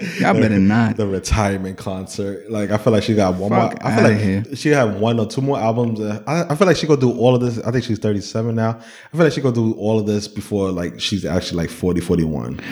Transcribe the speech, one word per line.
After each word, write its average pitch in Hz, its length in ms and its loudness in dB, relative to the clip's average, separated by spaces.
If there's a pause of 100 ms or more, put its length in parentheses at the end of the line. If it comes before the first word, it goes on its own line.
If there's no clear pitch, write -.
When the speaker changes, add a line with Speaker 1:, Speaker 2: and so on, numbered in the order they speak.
(200)
Speaker 1:
Y'all 190 140 2
Speaker 2:
The, - 80 2
Speaker 1:
better 107 180 0
not. 107 380 2
Speaker 2:
the 104 80 0
retirement 95 720 -2
concert. 98 720 -10
Like, 104 220 -4
I 107 60 2
feel 123 140 2
like 104 120 4
she 113 120 0
got 92 200 2
one 98 160 -2
more, 233 180 2
Speaker 1:
Fuck - 160 -8
Speaker 2:
I 214 100 0
feel 208 100 6
Speaker 1:
outta 113 100 6
Speaker 2:
like 104 80 0
Speaker 1:
here. 101 320 -2
Speaker 2:
she 151 140 -2
had 117 300 2
one 117 200 2
or 107 80 0
two - 140 -4
more 135 180 0
albums. 113 400 0
Uh, 104 260 -6
I, 165 280 -2
I - 20 -4
feel 190 100 2
like 170 120 4
she 160 100 -4
gonna 147 140 4
do 120 160 2
all 123 180 4
of 120 60 2
this. 117 220 -2
I 113 80 -4
think 120 120 0
she's 107 160 -2
thirty-seven 110 560 -2
now. 113 240 0
I - 380 -18
feel 170 80 6
like - 80 4
she 151 80 -4
gonna 127 140 2
do 113 180 2
all 110 260 0
of 104 80 -2
this 104 200 0
before, 98 440 -2
like, 90 280 -4
she's 95 240 -2
actually, 85 340 -2
like, 85 120 -2
forty, 87 320 0
forty-one. 80 580 0 (120)